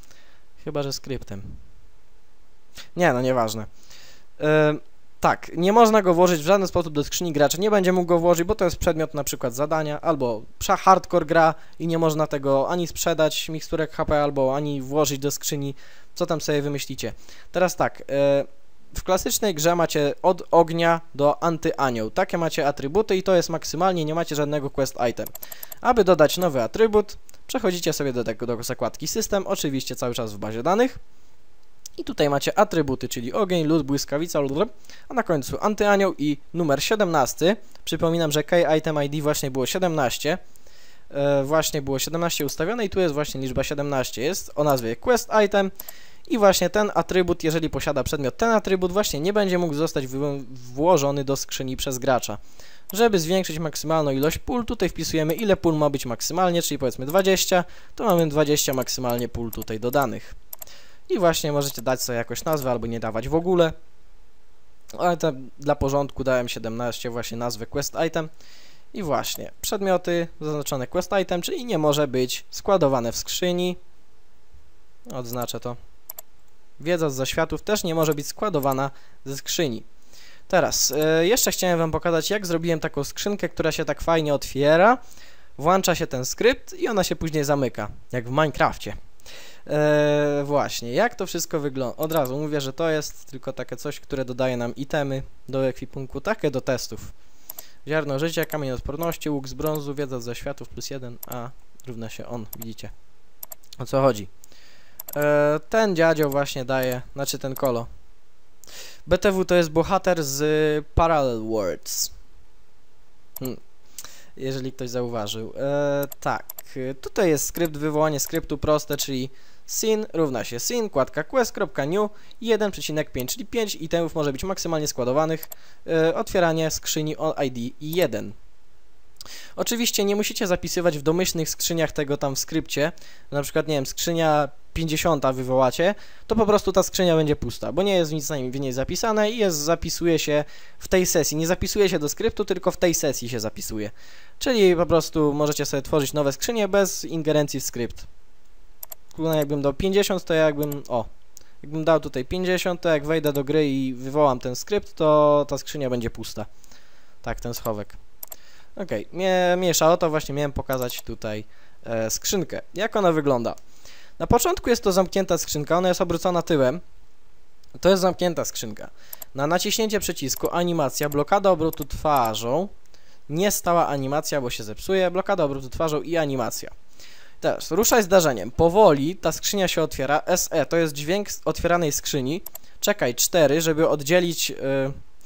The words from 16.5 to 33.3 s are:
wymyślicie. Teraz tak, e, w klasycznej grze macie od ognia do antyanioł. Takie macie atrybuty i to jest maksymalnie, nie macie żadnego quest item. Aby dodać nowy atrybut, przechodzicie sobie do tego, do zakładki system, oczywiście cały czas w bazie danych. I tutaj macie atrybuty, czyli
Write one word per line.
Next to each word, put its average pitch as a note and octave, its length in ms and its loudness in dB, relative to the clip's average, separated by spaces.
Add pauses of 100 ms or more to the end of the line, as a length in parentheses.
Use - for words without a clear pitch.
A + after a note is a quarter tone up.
wymyślicie. C#3 520 -4 (380)
Teraz F3+ 240 2
tak, - 260 0
e, - 20 -10 (920)
w - 80 -6
klasycznej F#3 520 2
grze D#3+ 200 4
macie D#3 460 2
od F3 300 4
ognia E3 500 6 (140)
do C#3+ 280 4
antyanioł. C3+ 680 2
Takie F#3 260 0
macie D#3+ 300 2
atrybuty D#3 500 0
i F#3 60 0
to F#3+ 120 6
jest E3+ 140 4
maksymalnie, E3 560 0
nie D#3 100 -2
macie E3 200 -2
żadnego C#3+ 340 0
quest C3+ 260 -2 (140)
item. G#2+ 180 -4 (540)
Aby A3+ 220 6
dodać D#3+ 340 6
nowy D#3+ 260 2
atrybut, G#3 540 2 (300)
przechodzicie F3+ 460 0
sobie C#3 200 -2
do A#2+ 100 0
tego, A2+ 220 -4
do A#2 180 -4
zakładki B2 440 -4
system, G#3 400 0
oczywiście C#3 480 -2
cały B2 180 -2
czas A2+ 200 -4
w G#2 40 -8
bazie G#2+ 260 -4
danych. G#3+ 360 2 (1000)
I E4+ 60 -8
tutaj D#3+ 260 0
macie C#3+ 300 2
atrybuty, D3 500 2
czyli A#2+ 240 -6